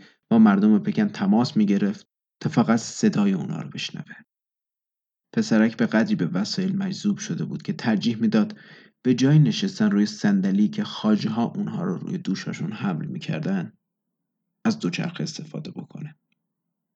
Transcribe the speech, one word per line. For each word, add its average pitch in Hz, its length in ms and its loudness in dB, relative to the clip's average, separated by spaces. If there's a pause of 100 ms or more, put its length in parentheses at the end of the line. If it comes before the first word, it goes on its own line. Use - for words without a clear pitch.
(300)
با 113 100 6
مردم 104 400 6
پکن 104 280 0
تماس 104 500 0
می‌گرفت 101 500 0 (320)
تا - 100 -2
فقط 113 300 2
صدای 101 540 0
اونا 80 280 -4
رو - 80 -12
بشنوه. - 460 -12 (1200)
پسرک 113 440 2
به 117 80 2
قدری 110 300 2
به 87 100 0
وسایل 92 520 -2
مجذوب 98 400 -4
شده - 280 -6
بود - 180 -10
که 101 100 -6
ترجیح 113 440 -2
می‌داد 110 400 0 (440)
به 127 120 2
جای 135 260 6
نشستن 107 520 2
روی 104 140 4
صندلی 101 600 2
که 104 160 -4
خواجه‌ها 107 600 0
اونها 101 400 -4
رو 87 140 -4
روی - 200 -6
دوشاشون - 540 -6
حمل 85 340 -4
می‌کردن، 82 680 -6 (920)
از 226 140 0
دوچرخه - 440 -4
استفاده - 480 -10
بکنه." - 440 -14 (800)